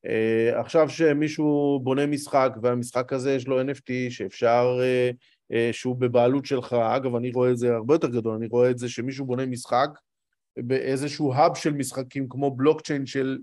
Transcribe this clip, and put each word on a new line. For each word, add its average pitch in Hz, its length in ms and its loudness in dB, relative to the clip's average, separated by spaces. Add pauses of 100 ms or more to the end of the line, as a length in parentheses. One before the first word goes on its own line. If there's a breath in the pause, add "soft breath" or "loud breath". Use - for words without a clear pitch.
אה, 113 540 2
עכשיו 156 300 2
שמישהו 147 920 2
בונה 135 220 0
משחק, 143 440 2 (120)
והמשחק 123 520 -2
הזה 135 200 0
יש 123 140 -2
לו 131 140 0
אן 135 80 -2
אף 131 100 -8
טי 127 320 -6
שאפשר, 120 720 0
אה, 127 280 2 (420)
אה, 117 200 2
שהוא 127 240 -4
בבעלות 127 500 2
שלך, 127 280 -4
אגב, 120 420 0
אני 120 160 -4
רואה 127 200 2
את 123 60 0
זה 120 180 0
הרבה 113 180 0
יותר 160 140 2
גדול, 113 280 -2
אני 113 120 -6
רואה 123 220 4
את 123 80 0
זה 123 120 -8
שמישהו 131 360 -8
בונה 131 200 -4
משחק, 127 440 -2 (680)
באיזשהו 131 760 -2
האב 156 220 4
של 151 180 -2
משחקים 131 560 -6
כמו 135 260 -4
בלוקצ'יין 143 500 0
של 131 380 -4